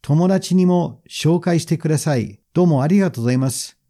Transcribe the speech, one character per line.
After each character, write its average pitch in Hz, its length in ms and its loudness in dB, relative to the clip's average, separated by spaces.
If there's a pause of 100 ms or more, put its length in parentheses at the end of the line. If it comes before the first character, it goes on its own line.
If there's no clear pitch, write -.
友 160 260 0
達 185 260 0
に 180 120 4
も 175 420 -2
紹 170 320 0
介 170 220 0
し - 40 -10
て 165 120 -2
く - 100 -6
だ 151 100 0
さ 147 200 -2
い。 104 240 -8 (120)
ど 180 120 2
う - 20 4
も 139 160 2
あ 151 60 0
り 202 100 4
が 190 100 2
と 117 120 -8
う - 20 -4
ご 120 60 2
ざ 123 40 0
い 127 40 0
ま 131 140 0
す。 - 260 -12 (120)